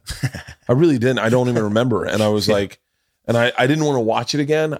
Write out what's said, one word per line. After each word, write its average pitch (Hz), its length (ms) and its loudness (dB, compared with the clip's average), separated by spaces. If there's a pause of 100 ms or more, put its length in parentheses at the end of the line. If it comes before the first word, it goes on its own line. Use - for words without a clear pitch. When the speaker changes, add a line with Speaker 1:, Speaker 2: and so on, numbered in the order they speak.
(340)
Speaker 1:
<laughs> - 340 -18
Speaker 2:
I - 40 2
really 143 260 4
didn't. 117 220 0
I 110 100 0
don't 123 200 2
even 120 140 0
remember. 110 420 0
And 107 180 -2
I 107 60 2
was 104 180 0
Speaker 1:
<laughs> - 0 -
Yeah. 107 80 2
Speaker 2:
like, 101 240 -4 (480)
and 117 100 2
I, 120 220 2
I 127 80 2
didn't 156 180 0
wanna 139 160 0
watch 113 320 -2
it 147 80 -2
again. 156 380 0